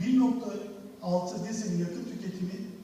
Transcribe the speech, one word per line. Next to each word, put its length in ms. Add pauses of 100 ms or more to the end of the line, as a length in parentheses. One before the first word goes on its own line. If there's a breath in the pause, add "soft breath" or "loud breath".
bir 200
nokta 300 (520)
altı 460
dizelin 300
yakıt 320
tüketimi 560 (180)